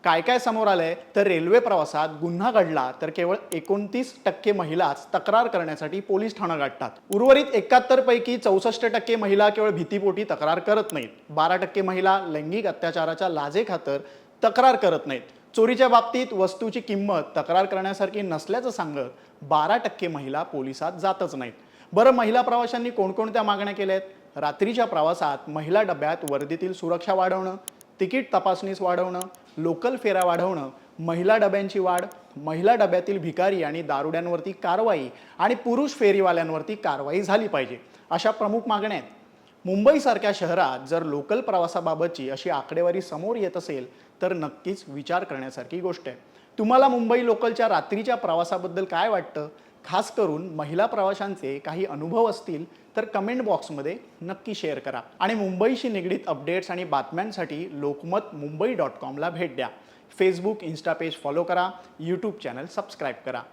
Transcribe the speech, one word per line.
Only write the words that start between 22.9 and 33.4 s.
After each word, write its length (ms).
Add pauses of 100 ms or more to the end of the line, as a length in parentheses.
कोणकोणत्या 520
मागण्या 320
केल्या 220
आहेत? 420
रात्रीच्या 460
प्रवासात 680
महिला 320
डब्यात 340 (140)
वर्दीतील 420
सुरक्षा 420
वाढवणं, 420 (440)
तिकीट 340
तपासणीस 480
वाढवणं, 380 (360)
लोकल 400
फेऱ्या 280
वाढवणं, 460 (280)
महिला 380
डब्यांची 420
वाढ, 260 (320)
महिला 380
डब्यातील 440
भिकारी 440